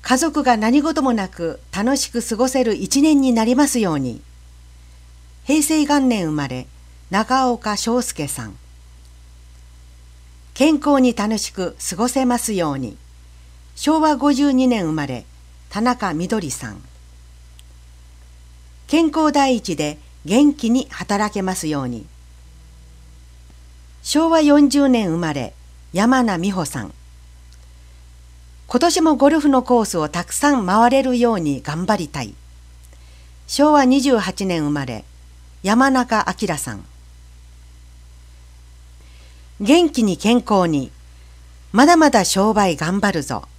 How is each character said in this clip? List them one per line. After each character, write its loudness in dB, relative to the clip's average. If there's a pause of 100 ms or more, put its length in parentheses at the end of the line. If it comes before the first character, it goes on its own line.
家 0
族 -2
が 2
何 2
事 -2
も 0
な -4
く -8 (120)
楽 -2
し -6
く -6
過 -4
ご 0
せ -2
る 0
一 -2
年 4
に 2
な 2
り 2
ま 2
す -2
よ 0
う -2
に。 -6 (1200)
平 0
成 0
元 2
年 0
生 -4
ま -4
れ、 -10 (420)
中 0
岡 -6
翔 -2
介 -8
さ -10
ん。 -18 (2000)
健 2
康 2
に 2
楽 -4
し -8
く -8 (140)
過 -8
ご -2
せ -2
ま 0
す -6
よ -2
う -6
に。 -10 (760)
昭 0
和 2
五 0
十 2
二 2
年 0
生 -2
ま -4
れ、 -10 (440)
田 -6
中 -2
み -6
ど -4
り -8
さ -12
ん。 -18 (2000)
健 2
康 0
第 2
一 -6
で -6 (260)
元 4
気 -4
に 0
働 -4
け -6
ま -4
す -8
よ -4
う -6
に。 -10 (1900)
昭 0
和 4
四 6
十 2
年 2
生 -2
ま -4
れ、 -6 (400)
山 2
名 -2
美 -2
穂 -4
さ -8
ん。 -14 (1700)
今 -2
年 2
も 4
ゴ 4
ル 2
フ 2
の 2
コ 2
ー -2
ス -8
を -4
た -6
く -12
さ 0
ん 0
回 4
れ 2
る -2
よ 2
う -4
に -4
頑 -6
張 2
り -8
た -10
い。 -12 (1120)
昭 2
和 4
二 4
十 2
八 -6
年 -2
生 -2
ま -6
れ、 -12 (580)
山 2
中 0
明 -4
さ -10
ん。 -16 (2750)
元 4
気 -2
に 0
健 2
康 2
に。 -2 (800)
ま 6
だ 6
ま 6
だ 2
商 0
売 2
頑 -4
張 0
る -4
ぞ。 -10 (120)